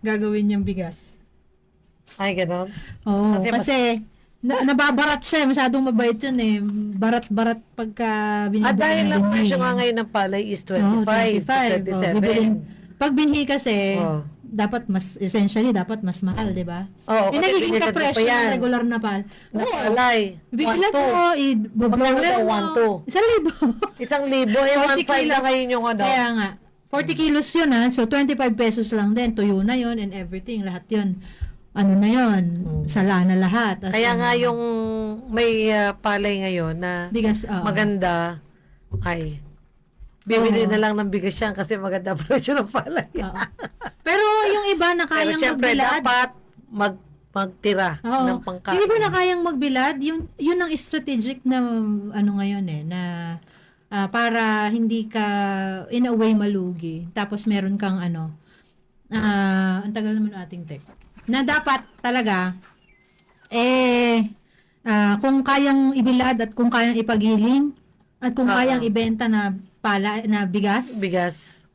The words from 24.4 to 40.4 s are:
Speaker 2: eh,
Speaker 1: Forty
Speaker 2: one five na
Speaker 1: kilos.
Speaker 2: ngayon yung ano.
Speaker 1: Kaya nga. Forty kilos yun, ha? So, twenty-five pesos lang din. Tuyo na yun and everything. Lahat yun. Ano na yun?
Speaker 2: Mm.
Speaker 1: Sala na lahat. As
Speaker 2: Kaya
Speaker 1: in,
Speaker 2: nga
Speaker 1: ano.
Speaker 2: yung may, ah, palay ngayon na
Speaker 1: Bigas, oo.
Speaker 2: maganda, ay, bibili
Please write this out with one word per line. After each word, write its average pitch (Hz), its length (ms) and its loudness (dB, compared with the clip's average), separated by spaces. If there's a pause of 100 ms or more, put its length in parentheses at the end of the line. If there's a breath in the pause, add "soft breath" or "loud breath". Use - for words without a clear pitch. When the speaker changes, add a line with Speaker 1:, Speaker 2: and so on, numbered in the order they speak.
Speaker 2:
eh, 277 160 4
Speaker 1:
Forty 285 180 4
Speaker 2:
one 349 80 2
five 285 240 2
na 294 80 2
Speaker 1:
kilos. 262 80 2
Speaker 2:
ngayon 262 260 2
yung 240 180 0
ano. 220 160 0
Speaker 1:
Kaya 254 300 2
nga. 214 160 -2 (380)
Forty 285 280 -2
kilos 302 360 2
yun, 330 200 2
ha? 233 180 4
So, 247 180 2
twenty-five 269 480 2
pesos 226 360 0
lang 208 220 2
din. 240 220 0
Tuyo 202 260 2
na 220 140 0
yun 233 240 -2
and 196 160 -6
everything. 190 480 -8
Lahat 180 240 -8
yun. 196 320 0 (540 loud breath)
Ano 196 200 2
na 196 140 4
yun? 220 360 2 (140)
Speaker 2:
Mm. 156 300 -4
Speaker 1:
Sala 190 400 2
na 185 80 2
lahat. 190 480 0
As 190 80 -6
Speaker 2:
Kaya 233 240 0
Speaker 1:
in, - 20 0
Speaker 2:
nga 240 140 0
Speaker 1:
ano. 240 100 2
Speaker 2:
yung 240 200 0 (680)
may, 233 240 0 (180)
ah, 208 240 2
palay 202 480 -2
ngayon 175 360 -4
na 175 340 -6
Speaker 1:
Bigas, 214 320 0
oo. 202 200 -6
Speaker 2:
maganda, 185 760 0 (640 soft breath)
ay, 160 420 -6 (800)
bibili 226 400 2